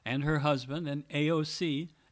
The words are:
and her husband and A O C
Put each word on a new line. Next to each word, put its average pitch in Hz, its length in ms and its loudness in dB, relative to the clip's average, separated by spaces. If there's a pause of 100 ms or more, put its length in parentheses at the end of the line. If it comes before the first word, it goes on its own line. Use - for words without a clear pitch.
and 135 200 -2
her 156 140 2
husband 143 500 0
and 143 240 -4
A 151 180 2
O 160 120 4
C 151 480 -2 (220)